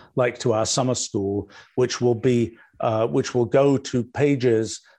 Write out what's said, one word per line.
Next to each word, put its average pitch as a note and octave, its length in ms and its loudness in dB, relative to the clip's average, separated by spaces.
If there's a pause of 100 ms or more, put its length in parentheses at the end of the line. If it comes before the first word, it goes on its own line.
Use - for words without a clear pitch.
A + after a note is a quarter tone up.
(140)
like B2 260 0
to B2 120 0
our A2 140 0
summer B2+ 280 0
school, G2+ 540 -4 (280)
which B2 260 0
will A#2+ 120 4
be, A#2 440 0 (220)
uh, A2+ 260 0
which C#3 280 -2
will A#2+ 120 2
go C#3 320 4
to B2+ 260 -4
pages A#2+ 760 0 (180)